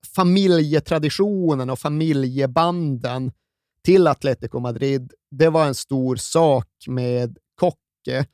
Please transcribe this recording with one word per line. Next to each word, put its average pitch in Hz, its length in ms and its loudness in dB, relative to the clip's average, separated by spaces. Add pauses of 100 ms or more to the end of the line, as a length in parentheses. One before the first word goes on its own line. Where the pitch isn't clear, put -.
(160)
familjetraditionen 165 1500 0
och 131 100 -6
familjebanden 139 1500 -2 (520)
till 180 240 6
Atletico 127 520 -2
Madrid, 123 540 -4 (180)
det 151 180 4
var 156 160 4
en 135 100 -2
stor 131 400 -2
sak 135 520 2 (200)
med 123 500 -4 (180)
Koke. - 800 -4